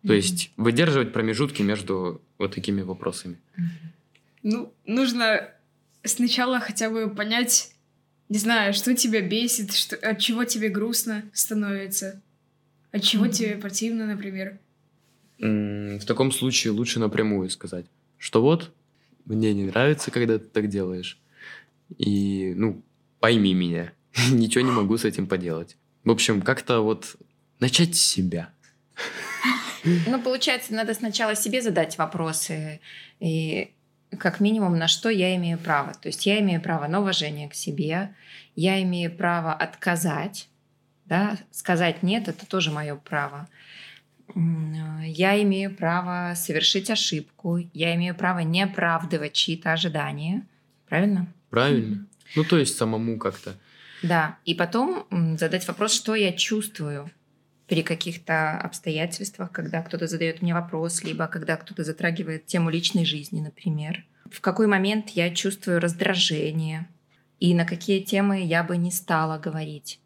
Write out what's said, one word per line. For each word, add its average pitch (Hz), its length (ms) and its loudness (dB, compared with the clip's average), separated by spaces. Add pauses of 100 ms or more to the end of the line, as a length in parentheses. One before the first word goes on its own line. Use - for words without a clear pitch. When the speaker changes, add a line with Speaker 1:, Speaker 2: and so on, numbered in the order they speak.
Speaker 1:
То 101 60 -2
Speaker 2:
Мгм. 107 80 6
Speaker 1:
есть 92 400 0
выдерживать 123 560 4
промежутки 113 500 0
между 95 580 -2 (180)
вот 98 160 -2
такими 98 280 -2
вопросами. 92 540 -8 (200)
Speaker 2:
Мгм. 170 120 -2 (720)
Speaker 3:
Ну, 226 320 -2 (120)
нужно 233 640 2 (560)
сначала 247 560 2
хотя 220 300 -4
бы 220 180 -2
понять, 220 640 0 (560)
не 208 100 0
знаю, 208 360 2
что 247 200 2
тебя 226 280 2
бесит, 214 500 0
что, - 240 -2
от 214 220 -2
чего 240 260 0
тебе 220 240 -2
грустно 214 540 -2 (100)
становится, 196 880 -4 (720)
от 202 100 -2
чего 214 220 4
Speaker 2:
Мгм. 240 80 2
Speaker 3:
тебе 214 240 0
противно, 220 500 -4
например. 196 520 -8 (800)
Speaker 1:
М, 104 580 -2
в 101 60 -10
таком 131 280 2
случае 123 400 0
лучше 117 280 0
напрямую 104 500 2
сказать, 87 360 -10 (320)
что - 240 4
вот, 165 280 4 (540)
мне 110 300 2
не 101 100 0
нравится, 127 460 2
когда 117 280 2
ты 110 60 -6
так 107 240 0
делаешь, 92 500 -4 (800)
и, 98 580 0
ну, 104 260 -2 (380)
пойми 107 340 6
меня, 85 380 0 (200)
<laughs> 123 180 2
ничего 120 340 4
не 127 60 2
могу 110 280 2
с 110 80 -2
этим 98 200 0
поделать. 87 500 -2 (280)
В 117 60 4
общем, 110 320 4
как-то 127 380 2
вот 107 360 -2 (440)
начать 170 360 4
с - 60 2
себя. 85 480 0 (1600)
Speaker 2:
Ну, 247 160 2
получается, 254 520 0
надо 220 200 0
сначала 214 400 0
себе 214 280 0
задать 170 360 2
вопросы, 160 840 -4 (400)
и 160 500 -2 (480)
как 175 220 0
минимум, 202 380 4
на 160 100 2
что - 220 0
я 185 260 2
имею 170 220 0
право. 156 360 0
То - 140 -10
есть - 180 -6
я 202 140 4
имею 180 220 4
право 156 240 -2
на 170 140 0
уважение 151 480 -2
к - 60 -16
себе, 160 600 -4 (420)
я 190 260 2
имею 175 320 0
право 170 380 0
отказать, 165 960 -2 (580)
да, 202 300 2 (140)
сказать 170 520 2
«нет», 208 260 0
это - 180 -10
тоже 170 240 0
мое 151 260 -4
право. 143 520 -6 (840)
М, 156 680 -2
я 180 400 2
имею 196 320 2
право 175 600 0
совершить 170 560 0
ошибку, 170 680 -2 (160)
я 165 200 0
имею 175 200 0
право 180 240 0
не 170 240 2
оправдывать 165 720 0
чьи-то 165 380 0
ожидания. 156 760 -2 (420)
Правильно? 180 380 2 (240)
Speaker 1:
Правильно. 113 460 2
Speaker 2:
Мгм. 101 120 -10 (280)
Speaker 1:
Ну, 156 80 4
то 170 140 4
есть - 180 2
самому 113 420 0
как-то. 95 360 -6 (480)
Speaker 2:
Да, 165 440 2
и 170 80 0
потом, 220 560 -2
м, 165 280 2
задать 170 300 -2
вопрос, 208 240 -2
что - 220 0
я 202 180 2
чувствую 170 760 -4 (560)
при 165 160 2
каких-то 160 760 -2
обстоятельствах, 170 920 -6
когда 165 320 -6
кто-то 170 240 -6
задает 165 360 -4
мне 170 100 0
вопрос, 170 520 -2
либо 160 220 -2
когда 160 300 -2
кто-то - 280 -10
затрагивает 160 640 -4
тему 170 240 2
личной 170 360 2
жизни, 151 340 -4
например. 151 640 -4 (260)
В - 120 -18
какой 208 240 2
момент 208 440 2
я 170 240 0
чувствую 190 460 0
раздражение, 165 1040 0 (540)
и 175 140 6
на 170 100 4
какие 185 360 0
темы 196 440 2
я 165 200 2
бы 175 120 -2
не 175 140 2
стала 156 480 0
говорить. 156 680 -8